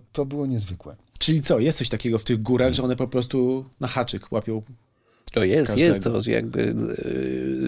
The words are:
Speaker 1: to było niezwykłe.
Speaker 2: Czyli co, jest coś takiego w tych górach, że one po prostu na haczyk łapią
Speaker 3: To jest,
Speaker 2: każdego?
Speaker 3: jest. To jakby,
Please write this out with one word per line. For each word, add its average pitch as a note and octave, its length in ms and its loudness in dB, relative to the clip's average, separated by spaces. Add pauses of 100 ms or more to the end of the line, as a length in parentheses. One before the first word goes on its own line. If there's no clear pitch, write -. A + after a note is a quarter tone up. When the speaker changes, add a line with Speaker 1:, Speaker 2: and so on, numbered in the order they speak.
(140)
Speaker 1:
to C#3+ 120 0
było C#3+ 200 -4
niezwykłe. G2 500 -4 (240)
Speaker 2:
Czyli D#3 220 2
co, C#3+ 180 2
jest D3+ 180 2
coś B2 120 0
takiego A2+ 300 0
w - 40 -6
tych A2+ 180 0
górach, B2 320 2
że B2+ 100 0
one B2+ 120 0
po B2 120 -2
prostu B2+ 580 -2 (140)
na C3+ 80 -4
haczyk - 440 -4
łapią A2 300 -4 (720)
Speaker 3:
To A2 100 2
jest, D#3 240 4
Speaker 2:
każdego? B2+ 200 4
Speaker 3:
jest. D#3 160 4
To A2+ 280 -2
jakby, A2+ 440 0 (920)